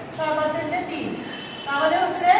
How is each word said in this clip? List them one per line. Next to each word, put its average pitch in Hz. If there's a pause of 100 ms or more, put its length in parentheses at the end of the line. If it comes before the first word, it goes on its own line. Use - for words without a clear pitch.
(180)
ছয় 311
বাদ 311
দিলে 349
তিন, 240 (420)
তাহলে 311
হচ্ছে 359